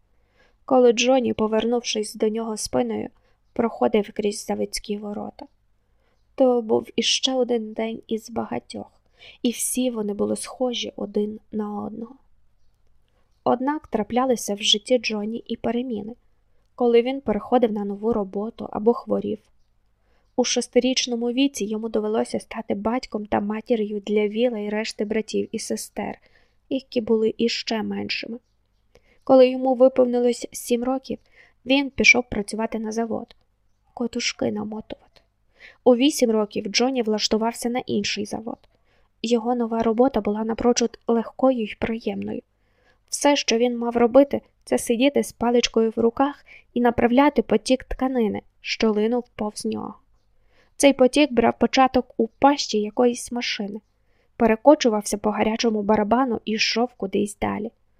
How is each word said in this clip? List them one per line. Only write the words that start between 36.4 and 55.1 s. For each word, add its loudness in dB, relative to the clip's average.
Джонні 0
влаштувався -2
на -2
інший -4
завод. -10
Його 0
нова -2
робота 2
була -2
напрочуд 0
легкою 0
й -8
приємною. -6
Все, 2
що -2
він 0
мав -2
робити, 6
це 0
сидіти 2
з -6
паличкою 0
в -2
руках 0
і 0
направляти 4
потік 2
тканини, -2
що 0
линув 0
повз -8
нього. -6
Цей 6
потік 4
брав 2
початок 2
у 2
пащі 2
якоїсь -2
машини, -8
перекочувався 4